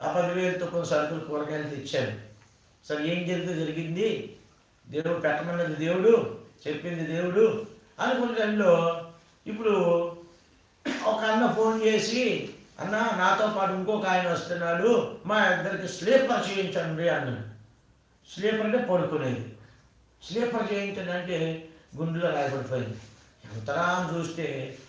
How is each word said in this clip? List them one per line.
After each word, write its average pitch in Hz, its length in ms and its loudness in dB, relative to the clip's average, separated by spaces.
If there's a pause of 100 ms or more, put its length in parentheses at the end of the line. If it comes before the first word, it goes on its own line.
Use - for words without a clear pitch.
ఆ - 100 -2
పదివేలతో 180 520 0
కొన్ని 170 240 -2
సరుకులు 156 300 0
కూరగాయలు 151 500 -4
తెచ్చాను. 123 500 -4 (680)
సరే 151 180 -2
ఏం 175 200 -2
జరిగితే 175 260 -2
జరిగింది, 160 840 -2 (500)
దేవుడు 165 320 -2
పెట్టమన్నది 156 560 -2
దేవుడు, 185 640 4 (300)
చెప్పింది 165 380 -4
దేవుడు 180 600 2 (320)
అనుకున్న 240 340 0
టైంలో 175 720 2 (420)
ఇప్పుడు 214 240 0 (1300)
ఒక 220 160 2
అన్న 220 340 4
ఫోన్ 220 300 2
చేసి, 220 680 2 (300)
"అన్న 180 120 -4
నాతో 208 560 2
పాటు 196 240 0
ఇంకొక 190 340 0
ఆయన 180 220 2
వస్తున్నాడు, 170 960 0
మా 202 220 4
ఇద్దరికి 180 460 -2
స్లీపర్ 202 560 4
చేయించండి" 170 600 -2
అన్నాడు. 123 480 -4 (760)
స్లీపర్ 208 280 0
అంటే 214 160 2
పడుకునేది. 143 760 0 (720)
స్లీపర్ 220 460 -2
చేయించండి 196 380 -4
అంటే 170 580 -4 (280)
గుండెలో 165 320 0
రాయబడిపోయింది. 127 680 -2 (580)
ఉత్తరాన 170 640 -2
చూస్తే 143 600 -6 (120)